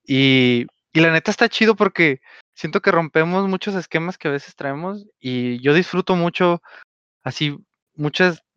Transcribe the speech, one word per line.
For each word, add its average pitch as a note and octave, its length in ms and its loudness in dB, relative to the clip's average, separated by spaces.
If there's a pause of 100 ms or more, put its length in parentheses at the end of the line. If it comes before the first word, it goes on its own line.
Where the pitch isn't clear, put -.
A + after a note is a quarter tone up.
Y, C3 600 4 (280)
y D#3+ 60 2
la E3 120 6
neta D#3+ 200 0
está A3 180 0
chido A3 260 2
porque F3 460 0 (340)
siento D#3 260 -4
que G3 100 2
rompemos E3+ 560 0
muchos F#3+ 280 -6
esquemas E3+ 420 -6
que - 100 -8
a D3 40 -2
veces C#3 240 -10
traemos, F3 500 -10 (140)
y B2 420 -6
yo C#3 120 2
disfruto F3+ 420 0
mucho, F3 460 0 (640)
así, C#3+ 340 -6 (380)
muchas, D#3+ 480 0 (140)